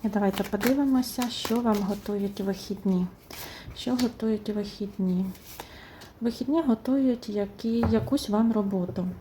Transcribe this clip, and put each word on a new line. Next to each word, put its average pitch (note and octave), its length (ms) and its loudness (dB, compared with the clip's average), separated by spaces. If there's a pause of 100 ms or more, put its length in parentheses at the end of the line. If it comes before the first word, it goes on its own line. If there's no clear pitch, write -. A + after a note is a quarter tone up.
І A3+ 40 2
давайте G3 360 2
подивимося, B3+ 840 2
що - 300 0
вам A3+ 160 4
готують G3+ 640 -2
вихідні. F#3+ 680 0 (680)
Що - 140 -4
готують A3 580 0
вихідні? G3+ 760 -2 (960)
Вихідні B3 420 0
готують B3+ 680 2
які, A3 640 0
якусь A3+ 380 2
вам A3 240 4
роботу. F#3+ 560 0 (120)